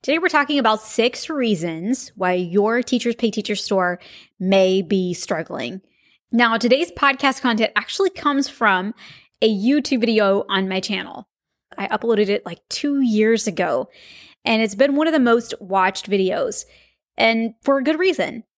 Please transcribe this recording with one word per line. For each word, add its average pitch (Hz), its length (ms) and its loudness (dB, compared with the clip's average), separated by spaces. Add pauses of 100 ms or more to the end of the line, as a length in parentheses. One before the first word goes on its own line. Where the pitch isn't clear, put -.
Today, 311 160 0
we're 349 100 0
talking 285 280 0
about 220 220 2
six - 500 -2
reasons 202 840 -2
why 180 180 0
your 202 480 0
Teachers 240 340 -2
Pay 226 140 -2
Teachers 208 320 -4
store 180 380 0 (400)
may 190 420 2
be 180 320 -2
struggling. 165 680 -6 (500)
Now, 233 240 2
today's 247 360 2
podcast 269 500 0
content 226 340 0
actually 359 360 -2
comes 285 360 -2
from 202 460 0 (480)
a 220 120 4
YouTube 254 460 0
video 214 480 2
on 190 220 -2
my 190 100 -2
channel. 190 480 -8 (500)
I 196 100 -6
uploaded 214 420 0
it, 208 160 -2
like, 170 140 -10 (100)
two 285 320 -2
years 220 440 2
ago, 160 440 -2 (560)
and 226 160 2
it's 202 140 -2
been 277 200 2
one 311 120 2
of 311 60 2
the 302 60 2
most 240 400 2
watched 190 500 -2
videos, 185 540 -2 (540)
and 226 360 0 (100)
for 277 160 2
a 254 40 -4
good 311 160 0
reason. 240 460 -2 (120)